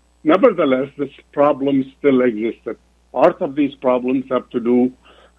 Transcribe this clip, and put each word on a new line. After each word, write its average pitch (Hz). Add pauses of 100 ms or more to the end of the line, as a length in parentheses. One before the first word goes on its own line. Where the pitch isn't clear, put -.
(240)
nevertheless, 160
this 139 (220)
problem 139
still 135
existed. 110 (340)
Part 160
of 139
these 143
problems 127
have 120
to 127
do, 123 (460)